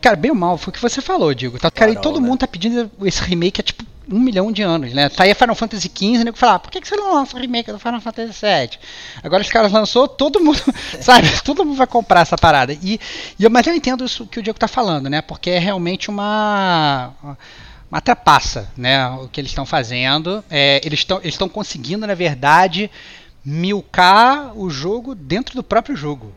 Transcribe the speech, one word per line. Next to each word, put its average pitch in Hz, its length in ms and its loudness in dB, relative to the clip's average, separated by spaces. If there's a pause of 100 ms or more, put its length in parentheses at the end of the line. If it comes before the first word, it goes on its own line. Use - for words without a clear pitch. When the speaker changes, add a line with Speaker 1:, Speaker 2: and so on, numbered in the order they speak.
Speaker 1:
Cara, 226 140 6
bem 175 140 0
ou 311 60 2
mal, 175 220 0
foi - 120 -10
o - 40 -12
que - 80 -12
você 240 180 -2
falou, 247 340 0
Diego. 123 240 -8
Tá, 143 120 0
cara, 220 200 2
e 226 40 0
Speaker 2:
Farol, - 80 -8 (100)
Speaker 1:
todo 311 80 -2
Speaker 2:
né? 240 80 0
Speaker 1:
mundo 254 120 0
tá 269 60 -2
pedindo 233 440 -4 (120)
esse 185 200 -2
remake 180 400 -2
há, - 20 -4
tipo, - 180 -8 (240)
um 208 140 -2
milhão 226 320 2
de 202 80 -4
anos, 165 320 -2
né? 143 160 0
Tá - 160 2
aí 196 100 6
Final 233 200 2
Fantasy 220 340 -6
quinze, 226 360 0
nego 226 120 -6
fala, 226 200 4
"Ah, - 20 0
por - 120 -10
que 370 80 -8
que - 80 -14
você - 80 -6
não 403 200 0
lança 277 200 -2
o 247 60 -10
remake 240 320 -6
do 208 60 -10
Final 233 240 -6
Fantasy 226 320 -10
sete?" 165 440 0 (440)
Agora 180 200 2
os 202 60 -4
caras 214 240 4
lançou, 220 340 2
todo 277 340 -2
mundo, 302 180 4 (220)
<laughs> - 200 -12
sabe? 233 260 8 (160)
Todo 302 220 0
mundo 285 140 -4
vai 262 80 4
comprar 202 340 2
essa 165 160 2
parada. 147 380 4
E, 185 260 -6 (380)
e 185 60 0
eu, 226 40 8
mas 233 180 4
eu 339 80 0
entendo 254 300 -2
isso 240 220 -8
que - 120 -12
o 226 40 -8
Diego 214 160 -6
tá - 100 -2
falando, 165 400 -2
né? 151 140 -2
Porque - 260 -10
é 180 100 0
realmente 180 520 -4
uma, 190 1040 -2 (760)
uma 151 120 -4
trapaça, 139 720 2
né? 127 320 0
O 131 180 -10
que 135 140 -12
eles 135 140 -8
tão 139 100 -4
fazendo. 139 880 -2
É, 143 340 4
eles 151 180 -4
tão, 190 200 -2
eles 165 160 -8
tão 190 100 -2
conseguindo, 185 580 -8
na 202 80 -2
verdade, 170 760 2 (520)
milcar 202 1120 2
o 202 140 -6
jogo 202 460 -6
dentro 175 400 -6
do 247 80 -8
próprio - 340 -2
jogo 139 400 -10